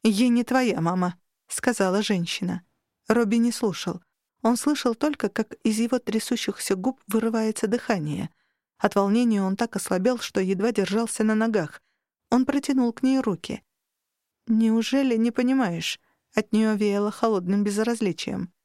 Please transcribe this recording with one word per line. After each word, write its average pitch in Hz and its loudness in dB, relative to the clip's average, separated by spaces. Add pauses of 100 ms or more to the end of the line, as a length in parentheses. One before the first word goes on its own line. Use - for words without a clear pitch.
«Ей 226 4
не 240 4
твоя 247 0
мама», — 180 0 (300)
сказала 202 0
женщина. 180 -4 (440)
Робби 226 2
не 233 2
слушал. 175 -4 (420)
Он 233 2
слышал 254 0
только, 294 -2
как - -4
из 220 0
его 233 0
трясущихся - -2
губ 202 -4
вырывается 220 0
дыхание. 175 -2 (480)
От - 0
волнения 208 2
он 190 0
так 226 -4
ослабел, 196 0
что - -4
едва 190 0
держался 208 -2
на 214 2
ногах. 214 -2 (480)
Он 254 4
протянул 269 0
к - -8
ней 262 2
руки. - -4 (840)
«Неужели 226 2
не 233 2
понимаешь?» 240 0 (340)
От - 0
нее 214 2
веяло 208 0
холодным 202 0
безразличием. 208 -2 (120)